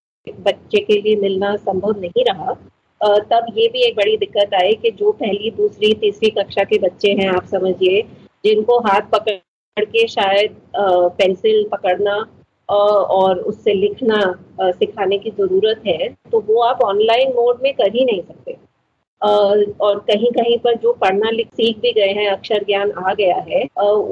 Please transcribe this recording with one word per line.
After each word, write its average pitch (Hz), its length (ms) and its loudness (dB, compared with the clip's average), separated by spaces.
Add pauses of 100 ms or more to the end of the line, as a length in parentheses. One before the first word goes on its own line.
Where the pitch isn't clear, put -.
(400)
बच्चे 202 400 -2
के 208 200 0
लिए 214 160 0
मिलना 202 400 -2
संभव 202 440 -4
नहीं 175 240 -2
रहा, 185 260 -2 (540)
अ, - 20 4
तब 208 480 2
ये 226 140 2
भी 247 140 -2
एक 240 140 0
बड़ी 214 200 2
दिक्कत 202 380 -2
आई 185 180 2
कि 220 180 -2
जो 208 220 0
पहली, 214 380 -4
दूसरी, 208 440 0
तीसरी 214 360 -2
कक्षा 202 340 -2
के 208 140 0
बच्चे 190 340 0
हैं, 190 180 0
आप 180 140 -2
समझिए, 185 580 0 (420)
जिनको 214 340 2
हाथ 208 220 2
पकड़ 208 840 -4
के 226 240 0
शायद, 202 420 0 (240)
अ, 180 340 2
पेंसिल 202 640 0
पकड़ना, 202 540 -2 (440)
अ, 202 60 0 (340)
और 190 280 2
उससे 214 360 -2
लिखना, 202 720 0 (160)
अ, 185 100 0
सिखाने 196 480 -2
की 214 120 -8
ज़रूरत 196 560 0
है, 175 220 -2
तो - 320 -4
वो 214 220 0
आप - 200 0
ऑनलाइन 226 460 2
मोड 240 340 0
में 277 120 0
कर 220 200 0
ही 247 100 2
नहीं 208 180 -2
सकते। - 480 -18 (520)
अ, 208 60 2 (520)
और 202 180 0
कहीं-कहीं 233 600 0
पर 240 180 0
जो 226 160 0
पढ़ना 208 380 0
लिख, 226 160 -4
सीख 220 320 -2
भी 240 140 -2
गए 196 200 0
हैं, 208 180 -2
अक्षर 202 340 -4
ज्ञान 202 280 -2
आ 190 220 -4
गया 190 220 0
है, 165 280 -4
अ, 208 480 0